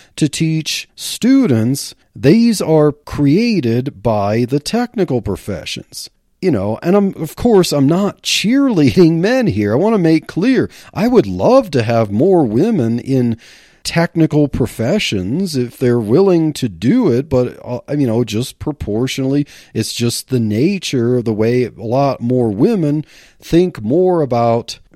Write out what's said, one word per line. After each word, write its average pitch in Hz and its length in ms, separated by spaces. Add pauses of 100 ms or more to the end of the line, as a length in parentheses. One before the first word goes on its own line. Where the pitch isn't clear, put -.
(140)
to 151 140
teach 160 640
students, 151 1040 (180)
these 214 480
are 151 300
created 143 1080
by 107 440
the 135 160
technical 196 600
professions. - 880 (320)
You 185 100
know, 104 320
and 196 140
I'm, 196 160 (100)
of - 140
course, 202 340
I'm 143 160
not 180 360
cheerleading 185 960
men 233 280
here. 104 280
I - 20
want 208 160
to 214 60
make 160 280
clear, 196 440 (240)
I 190 120
would 226 200
love 156 460
to 127 100
have 113 280
more 160 340
women 120 540
in 123 380 (460)
technical 156 640
professions 131 1080
if 123 220
they're 120 240
willing 160 540
to 131 140
do 127 440
it, 135 160
but, 127 340
uh, 120 180 (140)
you 147 120
know, 117 180
just 107 340
proportionally, 135 880 (280)
it's 113 180
just - 360
the 127 120
nature 123 800
of 113 80
the 113 80
way 117 300
a 107 80
lot 120 500
more 120 280
women 151 540 (340)
think 170 440
more 170 400
about 117 560 (180)